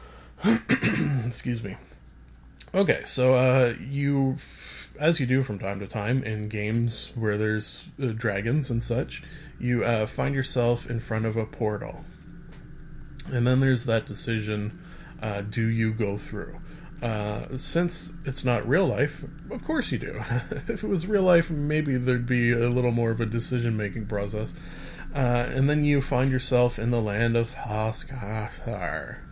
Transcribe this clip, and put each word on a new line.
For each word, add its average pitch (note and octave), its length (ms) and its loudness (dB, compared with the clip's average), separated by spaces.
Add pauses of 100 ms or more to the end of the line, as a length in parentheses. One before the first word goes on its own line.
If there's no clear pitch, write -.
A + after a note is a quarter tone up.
<clears throat> - 400 -18 (800)
Excuse A#2+ 380 -4
me. F#2+ 140 -6 (960)
Okay, E3 300 4
so, B2+ 300 4
uh, B2+ 440 6
you, C#3 600 0 (600)
as D#3+ 220 4
you B2+ 40 2
do C3 160 4
from G#2+ 160 -2
time G2 220 -4
to G2+ 80 -6
time A2+ 340 0
in G#2+ 280 -4
games A2 680 -2
where A2 220 2
there's, G#2+ 460 0 (180)
uh, C3 60 0
dragons A2 640 0
and A#2 140 0
such, - 400 -2 (340)
you, B2 280 0
uh, A2 200 2
find C3+ 300 -2
yourself A#2+ 540 2
in A#2 100 0
front A2 260 -2
of A2 120 0
a A2 80 0
portal. G#2+ 580 -4 (1300)
And A#2+ 160 2
then B2+ 140 6
there's C3 240 4
that A2+ 220 2
decision, G#2 720 -2 (420)
uh, G#2 200 -2
do A2 240 0
you A2+ 260 2
go G#2 260 0
through? - 440 -8 (400)
Uh, A2 560 -2
since - 560 -2 (100)
it's - 220 -4
not A#2+ 200 2
real D#3+ 220 4
life, A#2+ 380 0 (260)
of - 140 -8
course D#4+ 260 0
you A#2 60 0
do. - 280 -6
<laughs> - 260 -2 (180)
If F3+ 120 -2
it G#3+ 60 -2
was F#3 200 0
real G3+ 160 4
life, F3 260 6
maybe D3 480 0
there'd B2 280 2
be A#2+ 280 4
a A#2 160 4
little B2 240 2
more A#2 180 2
of A2+ 80 0
a A#2 60 2
decision-making A2+ 800 0
process. G#2 480 -2 (600)
Uh, C#3+ 40 -2 (320)
and C3+ 200 2
then D3+ 140 4
you D3 180 6
find C3 300 2
yourself B2 480 4
in A#2 100 0
the A#2+ 120 2
land A2 340 2
of A#2 180 2
Haskasar G#2+ 1600 -4 (140)